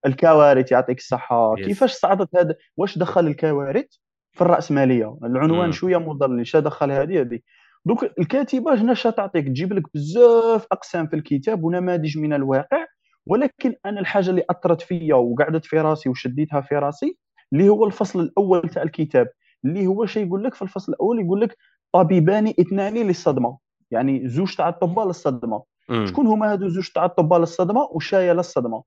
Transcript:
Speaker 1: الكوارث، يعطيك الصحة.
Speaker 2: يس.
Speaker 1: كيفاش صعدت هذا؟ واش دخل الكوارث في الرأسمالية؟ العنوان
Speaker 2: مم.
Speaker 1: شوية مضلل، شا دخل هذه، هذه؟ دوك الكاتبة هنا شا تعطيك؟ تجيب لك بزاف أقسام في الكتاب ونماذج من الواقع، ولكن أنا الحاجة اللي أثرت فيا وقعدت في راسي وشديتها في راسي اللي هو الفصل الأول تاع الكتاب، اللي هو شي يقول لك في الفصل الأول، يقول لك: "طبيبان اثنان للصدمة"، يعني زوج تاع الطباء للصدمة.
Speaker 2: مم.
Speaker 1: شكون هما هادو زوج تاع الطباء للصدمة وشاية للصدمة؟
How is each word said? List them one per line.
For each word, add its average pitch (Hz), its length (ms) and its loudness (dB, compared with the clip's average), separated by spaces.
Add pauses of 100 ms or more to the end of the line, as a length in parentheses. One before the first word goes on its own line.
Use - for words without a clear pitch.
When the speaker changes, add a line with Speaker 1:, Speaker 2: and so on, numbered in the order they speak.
Speaker 1:
الكوارث، 143 640 6
يعطيك 123 260 0
الصحة. 117 600 -2
Speaker 2:
يس. 98 80 -6
Speaker 1:
كيفاش 220 260 0
صعدت 190 420 0
هذا؟ 170 200 2 (220)
واش 190 200 -4
دخل 170 300 0
الكوارث 147 600 -2 (440)
في - 100 -4
الرأسمالية؟ 139 800 2
العنوان 156 420 0
Speaker 2:
مم. 165 60 -2
Speaker 1:
شوية 180 260 0
مضلل، 135 500 -2
شا 160 120 2
دخل 147 320 -2
هذه، 147 300 0
هذه؟ 120 180 -4 (480)
دوك 233 160 0 (160)
الكاتبة 262 640 0
هنا 240 120 2
شا 226 160 0
تعطيك؟ 190 360 -4
تجيب 151 280 -4
لك 190 100 -2 (100)
بزاف 226 760 4
أقسام - 360 -6
في 170 80 -4
الكتاب 156 480 -4
ونماذج 170 540 -2
من 151 160 -2
الواقع، 139 520 -2 (400)
ولكن 262 500 -2 (100)
أنا 202 140 -6
الحاجة 190 300 -2
اللي 180 200 0
أثرت 170 320 0
فيا 165 340 -2
وقعدت 143 500 0
في 156 140 -2
راسي 156 300 0
وشديتها 135 520 -4
في 143 140 -6
راسي 147 420 -4 (360)
اللي 190 160 6
هو 214 160 4
الفصل 190 340 -4
الأول 170 500 0
تاع 151 140 -4
الكتاب، 147 440 0 (380)
اللي 185 220 -2
هو 202 180 0
شي 214 160 -4
يقول 196 220 -4
لك 254 100 -4
في - 80 -16
الفصل 190 300 -8
الأول، 226 280 -2
يقول 190 220 0
لك: - 160 -2 (360)
"طبيبان 185 540 4
اثنان 196 460 -2
للصدمة"، 151 640 -2 (340)
يعني 127 380 -2
زوج 165 260 -4
تاع 165 140 0
الطباء 180 380 -2
للصدمة. 120 560 -4 (260)
Speaker 2:
مم. 113 160 0
Speaker 1:
شكون 220 220 0
هما 214 240 2
هادو 196 160 -4
زوج 180 220 -6
تاع 170 160 0
الطباء 175 340 2
للصدمة 180 420 0 (100)
وشاية 180 420 0
للصدمة؟ 123 540 -4